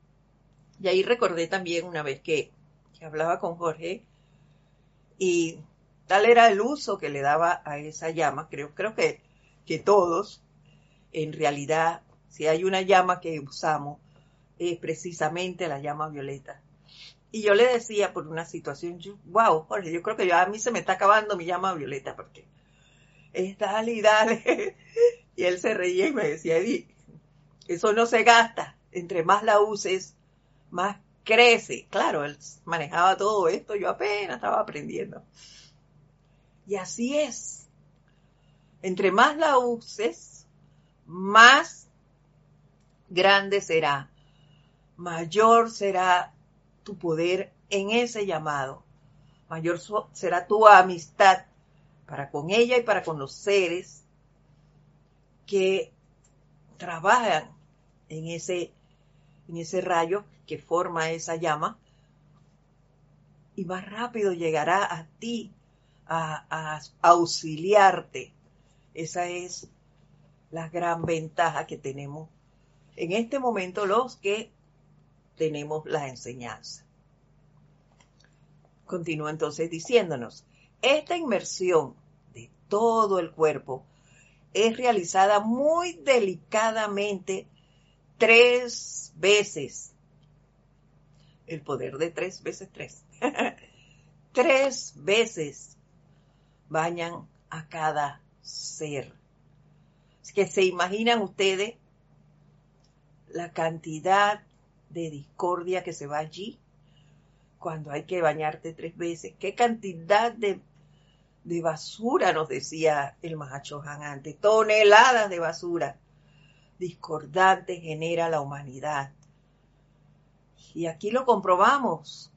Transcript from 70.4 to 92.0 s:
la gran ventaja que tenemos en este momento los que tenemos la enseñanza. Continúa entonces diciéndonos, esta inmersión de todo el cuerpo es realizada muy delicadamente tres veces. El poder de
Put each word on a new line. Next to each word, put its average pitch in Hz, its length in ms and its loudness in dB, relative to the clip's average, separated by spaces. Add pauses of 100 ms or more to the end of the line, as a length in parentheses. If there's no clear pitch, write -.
la 165 180 -10
gran 170 340 -4
ventaja 160 600 -2
que 151 120 -12
tenemos 143 520 -12 (640)
en 165 160 -6
este 233 280 -2
momento 208 460 -4
los 233 320 0
que 208 340 -4 (840)
tenemos 151 500 -6
la 147 220 -4
enseñanza. 120 800 -16 (2000)
Continúa 160 460 -6
entonces 160 380 -6
diciéndonos, 165 760 -2 (360)
esta 302 360 0
inmersión 180 800 -2 (380)
de - 160 -20 (180)
todo 214 520 2
el 165 120 -4
cuerpo 139 540 -2 (680)
es 220 240 0
realizada 202 640 2
muy 294 540 0
delicadamente 208 1500 -2 (680)
tres 240 960 4
veces. 185 800 0 (1500)
El 160 140 -12
poder 131 360 -8
de 165 140 -4